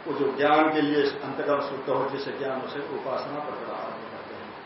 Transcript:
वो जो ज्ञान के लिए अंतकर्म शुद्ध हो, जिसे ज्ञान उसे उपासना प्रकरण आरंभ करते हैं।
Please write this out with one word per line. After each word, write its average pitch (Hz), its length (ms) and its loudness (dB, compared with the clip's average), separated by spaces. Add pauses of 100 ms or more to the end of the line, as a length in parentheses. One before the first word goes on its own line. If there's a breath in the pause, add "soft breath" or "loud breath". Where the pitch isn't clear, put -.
वो 151 60 -2
जो 139 240 0
ज्ञान 151 360 6
के 151 80 4
लिए 147 220 6
अंतकर्म 139 580 0
शुद्ध - 280 -4
हो, 131 200 2
जिसे 135 220 -4
ज्ञान 131 300 -4
उसे 143 180 -6
उपासना 135 600 -4
प्रकरण 123 360 -6
आरंभ - 360 -8
करते - 240 -12
हैं। - 180 -12 (120)